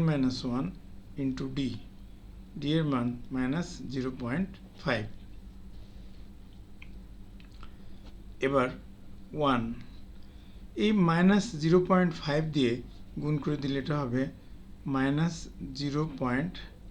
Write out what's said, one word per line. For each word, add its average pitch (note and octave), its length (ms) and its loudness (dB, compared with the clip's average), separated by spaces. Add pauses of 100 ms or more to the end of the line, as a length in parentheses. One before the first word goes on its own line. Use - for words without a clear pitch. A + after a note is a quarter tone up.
minus C3 300 4 (200)
one D3+ 100 0 (540)
into C3+ 240 -2 (120)
d, - 20 -2 (1040)
d - 20 -6 (140)
এর D#3+ 140 2
মান B2 160 2 (280)
মাইনাস C3+ 340 0 (240)
জিরো C3 160 -2 (120)
পয়েন্ট C#3+ 280 0 (320)
ফাইভ। A2+ 240 0 (3500)
এবার C3+ 200 4 (720)
ওয়ান, C3 240 4 (1200)
এই G#3 80 8 (180)
মাইনাস F#3 360 8 (160)
জিরো E3 180 8 (100)
পয়েন্ট F#3 220 8 (120)
ফাইভ D3 180 4 (140)
দিয়ে B2 180 6 (480)
গুণ D3+ 220 2
করে D3+ 200 2
দিলে C#3 200 2
এটা D3 200 0
হবে B2+ 200 2 (720)
মাইনাস C#3+ 400 4 (440)
জিরো C#3+ 220 0 (200)
পয়েন্ট C3+ 320 0 (380)